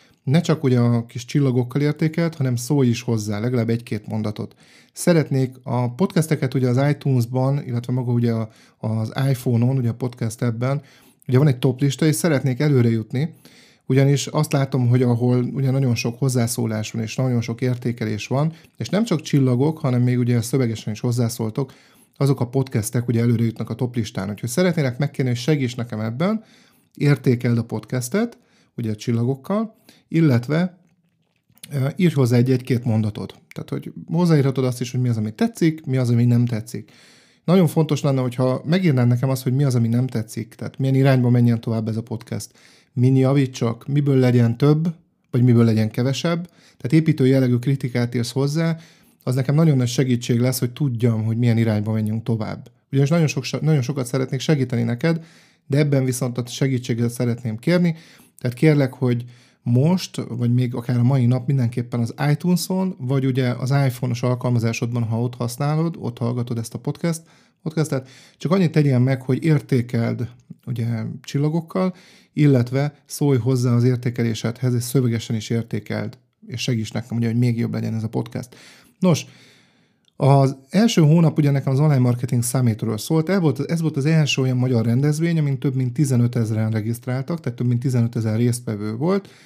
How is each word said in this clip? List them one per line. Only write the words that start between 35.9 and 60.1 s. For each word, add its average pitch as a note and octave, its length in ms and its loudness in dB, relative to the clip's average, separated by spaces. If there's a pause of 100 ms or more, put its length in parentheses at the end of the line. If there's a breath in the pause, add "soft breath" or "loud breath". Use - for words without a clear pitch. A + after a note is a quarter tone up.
az, B2 140 0
ami A#2+ 140 4
nem A#2+ 220 4
tetszik. A2 440 -8 (540 soft breath)
Nagyon F3+ 220 4
fontos D3 340 0
lenne, C3+ 200 0
hogyha B2+ 440 -2
megírnád D#3+ 420 2
nekem B2 220 2
azt, C3 140 -2
hogy B2+ 120 -2
mi C#3+ 100 2
az, B2+ 100 0
ami A#2 140 2
nem A#2+ 180 0
tetszik, - 480 -8
tehát - 240 -12
milyen C3+ 160 0
irányba C3 360 4
menjen A#2+ 300 4
tovább A2+ 280 -4
ez A2 80 -4
a A2+ 60 -6
podcast. - 500 -10 (400 soft breath)
Min C3 240 4
javítsak, C3 720 0
miből C#3+ 300 0
legyen A#2+ 400 4
több, D#3 380 2 (360)
vagy B2 120 2
miből A#2 220 6
legyen A2 260 2
kevesebb. E3 560 -2
Tehát - 460 -10
építő D#3 340 4
jellegű C3 300 4
kritikát B2 580 -2
írsz A#2+ 180 -4
hozzá, D#3+ 440 -2 (460 loud breath)
az B2 120 -2
nekem C#3 200 0
nagyon D#3 220 4
nagy B2 120 2
segítség B2 520 0
lesz, B2+ 180 0
hogy A#2+ 140 -2
tudjam, A#2 520 0
hogy A2+ 120 -2
milyen A#2 220 4
irányba A2 340 0
menjünk A2 300 -2
tovább. G#2 480 -6 (220)
Ugyanis C#3 180 2
nagyon E3+ 160 4
sok, C3 340 -6
nagyon D3 220 2
sokat C3 240 -4
szeretnék C3 340 -2
segíteni B2+ 420 0
neked, E3 420 -2 (420 loud breath)
de C3+ 120 0
ebben C#3 260 2
viszont B2+ 340 -4
a B2 80 -6
segítséget B2 640 -2
szeretném A#2 460 -4
kérni. E3+ 380 2 (440 loud breath)
Tehát A#2+ 180 -6
kérlek, D3 360 4
hogy B2 320 -2 (380 loud breath)
most, C#3 640 0